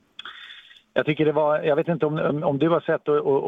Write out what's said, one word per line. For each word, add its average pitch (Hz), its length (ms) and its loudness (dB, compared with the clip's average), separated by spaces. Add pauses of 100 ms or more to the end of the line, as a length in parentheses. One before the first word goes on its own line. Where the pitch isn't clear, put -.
(920)
Jag 127 140 0
tycker 156 180 0
det 151 80 2
var, 151 280 2
jag 160 160 2
vet 160 120 -2
inte 156 180 0
om, 151 120 -2
om, 147 240 -2
om 143 160 0
du 151 100 2
har 170 120 2
sett - 280 -4
och, 147 80 4
och, 143 320 2